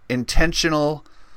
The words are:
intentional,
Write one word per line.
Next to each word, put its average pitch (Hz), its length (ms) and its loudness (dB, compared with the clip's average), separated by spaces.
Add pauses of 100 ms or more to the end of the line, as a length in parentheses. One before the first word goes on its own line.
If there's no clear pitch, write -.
(100)
intentional, 151 960 0 (300)